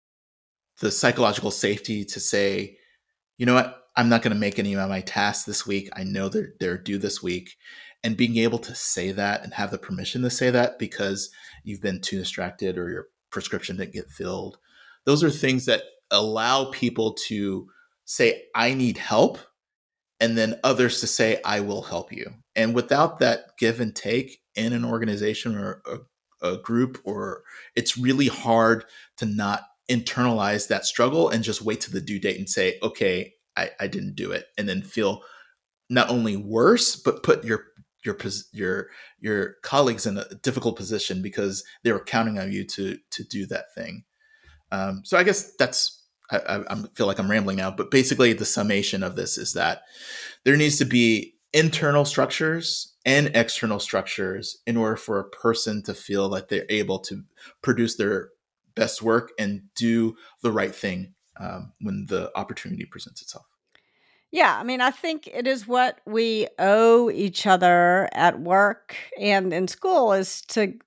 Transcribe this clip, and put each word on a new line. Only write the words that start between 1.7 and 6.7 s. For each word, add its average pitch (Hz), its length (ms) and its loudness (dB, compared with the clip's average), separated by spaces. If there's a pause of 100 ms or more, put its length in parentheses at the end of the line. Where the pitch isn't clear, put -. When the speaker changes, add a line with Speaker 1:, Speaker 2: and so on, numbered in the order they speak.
Speaker 1:
to - 140 -10
say, 98 580 0 (600)
"You 120 80 -2
know 123 80 4
what? - 300 0 (120)
I'm 117 140 4
not 117 120 4
gonna 107 140 0
make 104 240 -2
any 101 160 -2
of 98 140 -2
my 95 120 -4
tasks 101 440 -2
this - 200 -4
week. 98 280 -4
I 95 100 -10
know 98 260 -4
that 107 300 -6
they're 92 180 -2